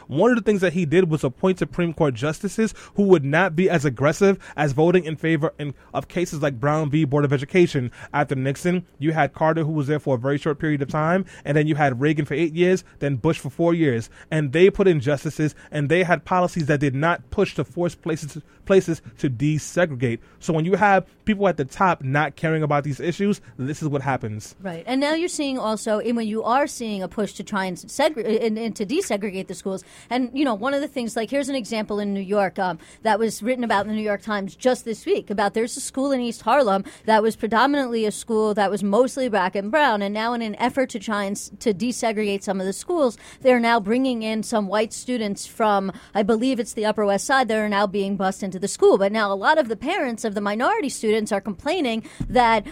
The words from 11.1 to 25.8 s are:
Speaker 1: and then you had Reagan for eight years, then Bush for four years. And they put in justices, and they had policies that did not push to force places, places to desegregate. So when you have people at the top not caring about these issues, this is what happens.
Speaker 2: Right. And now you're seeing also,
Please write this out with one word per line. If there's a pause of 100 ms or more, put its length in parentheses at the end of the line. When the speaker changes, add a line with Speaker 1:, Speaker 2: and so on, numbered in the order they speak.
Speaker 1:
and
then
you
had
Reagan
for
eight
years, (160)
then
Bush
for
four
years. (200)
And
they
put
in
justices, (160)
and
they
had
policies
that
did
not
push
to
force
places, (280)
places (180)
to
desegregate. (200)
So
when
you
have (180)
people
at
the
top
not
caring
about
these
issues, (180)
this
is
what
happens.
Speaker 2:
Right.
And
now
you're
seeing
also,